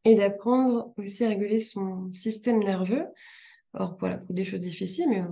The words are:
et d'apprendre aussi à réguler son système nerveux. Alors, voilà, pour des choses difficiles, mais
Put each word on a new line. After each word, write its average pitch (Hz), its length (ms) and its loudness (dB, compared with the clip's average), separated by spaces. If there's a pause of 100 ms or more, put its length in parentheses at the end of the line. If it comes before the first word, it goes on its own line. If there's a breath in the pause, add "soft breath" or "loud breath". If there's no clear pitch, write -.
et 226 100 10
d'apprendre 233 840 2
aussi 202 280 -2
à 220 40 4
réguler 208 300 0
son 190 540 -6
système 220 460 0
nerveux. 196 460 0 (680 soft breath)
Alors, 190 260 -6
voilà, 185 200 -4
pour - 140 -10
des 185 120 -2
choses 190 160 -6
difficiles, 185 480 -4
mais 190 120 0 (100)